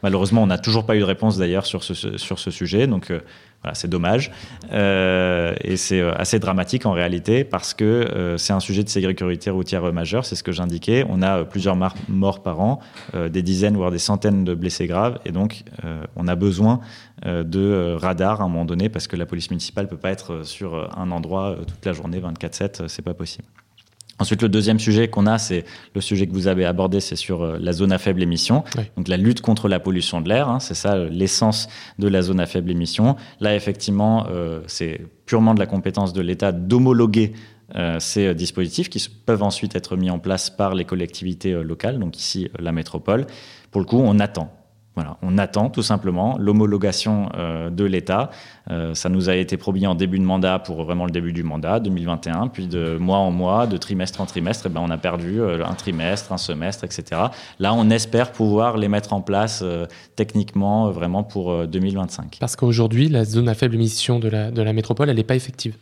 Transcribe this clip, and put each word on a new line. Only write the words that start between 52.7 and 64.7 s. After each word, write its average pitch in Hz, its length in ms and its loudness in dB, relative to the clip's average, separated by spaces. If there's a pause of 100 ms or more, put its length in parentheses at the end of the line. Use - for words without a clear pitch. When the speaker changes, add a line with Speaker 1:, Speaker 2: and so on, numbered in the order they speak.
Speaker 1:
mois 90 220 2
en 98 120 2
mois, 90 360 2
de 104 100 -2
trimestre 92 460 -4
en - 20 -2
trimestre, 90 440 -4
eh - 20 -
ben, 80 120 -4
on 85 60 -2
a 85 80 -2
perdu, 87 420 -2
euh, 90 280 0
un 90 80 -4
trimestre, 90 580 -4
un 90 60 -4
semestre, 87 460 -6
et 90 60 -8
cetera. 87 400 -2 (280)
Là, 98 160 2
on 110 160 6
espère 117 420 2
pouvoir 110 460 2
les 104 100 2
mettre 104 240 0
en 101 80 0
place, 104 420 0
euh, 85 220 -2 (300)
techniquement, 107 720 0
euh, 101 60 2
vraiment 87 320 -2
pour, 95 260 -4
euh, 85 160 0
deux 87 140 -2
mille 98 160 0
vingt-cinq. 90 440 -8
Speaker 2:
Parce - 160 -4
qu'aujourd'hui, 120 540 4
la 117 160 4
zone 113 240 2
à 110 40 2
faible 117 200 0
émission 113 440 2
de 113 120 0
la, 107 200 -2
de 113 120 0
la 110 100 2